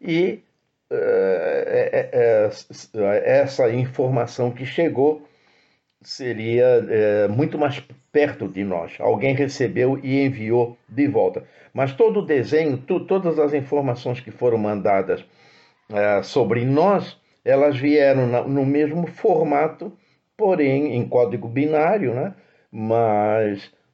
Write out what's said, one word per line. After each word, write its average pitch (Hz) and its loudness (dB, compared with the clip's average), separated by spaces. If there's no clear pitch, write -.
e, 180 -2
eh, 92 0
é, 123 0
é, - -4
é, 113 4
s-, - -10
s-, - -20
essa 131 2
informação 123 -2
que 127 -12
chegou 151 0
seria, 120 0
eh, 104 2
muito 151 -2
mais 147 -2
perto 143 0
de 95 -6
nós. 85 -6
Alguém 113 0
recebeu 131 0
e 135 0
enviou 117 -2
de 139 0
volta. 143 0
Mas 135 -2
todo 214 2
o 175 -4
desenho, 143 0
tu-, 175 -4
todas 175 0
as 147 2
informações 135 -4
que 110 -18
foram 117 0
mandadas, 98 0
eh, 104 0
sobre 117 0
nós, 156 0
elas 135 2
vieram 139 4
na, 120 0
no 139 0
mesmo 151 0
formato, 156 0
porém 147 0
em 120 -2
código 120 0
binário, 151 0
né? 170 -4
Mas 110 0